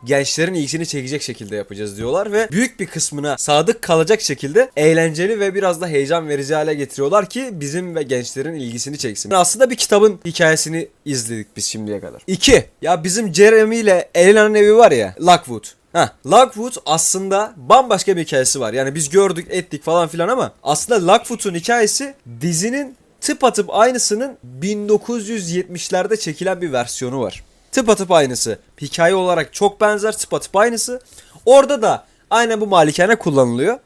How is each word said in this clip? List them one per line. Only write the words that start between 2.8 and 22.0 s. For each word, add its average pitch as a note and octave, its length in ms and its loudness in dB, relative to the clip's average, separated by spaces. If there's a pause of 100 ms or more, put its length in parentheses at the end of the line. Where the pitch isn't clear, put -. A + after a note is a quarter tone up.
bir F3+ 60 -6
kısmına D3 520 -6
sadık D#3+ 440 0
kalacak D#3 380 2
şekilde D#3 560 -2
eğlenceli E3 640 2
ve G3 140 -2
biraz F#3 260 -2
da F3+ 80 -6
heyecan D3+ 400 -2
verici C#3+ 260 -4
hale D#3 200 -2
getiriyorlar D3 540 -2
ki B3+ 240 -8
bizim E3 420 -8
ve D#3+ 80 -4
gençlerin C3 520 -6
ilgisini C3 440 -10
çeksin. G#2 320 -8
Aslında G#3+ 400 2
bir B3 60 -4
kitabın G#3 480 2
hikayesini D#3+ 640 0 (160)
izledik A#2 520 -8
biz G#2 80 -8
şimdiye G#2 360 -8
kadar. E2 260 -18
İki, F#3 380 4 (180)
ya D#3+ 220 0
bizim F#3+ 300 -4
Jeremy A3 420 6
ile G3+ 380 2
Elena'nın G#3+ 400 6
evi G#3 220 6
var A3+ 160 8
ya, G2+ 280 0
Lockwood. E3 440 2 (280)
Heh, D#3+ 160 2 (180)
Lockwood A3+ 460 2 (140)
aslında F#3+ 680 -2
bambaşka G3 600 2
bir E3 80 -4
hikayesi C3+ 360 0
var. A2 120 -4
Yani C3+ 220 -2
biz D3+ 140 -4
gördük, F3+ 420 2
ettik E3+ 320 -8
falan E3 260 0
filan E3+ 200 -4
ama A3+ 240 -2 (100)
aslında G3+ 500 0
Lockwood'un A#3 420 -2
hikayesi A#3 600 -2 (260)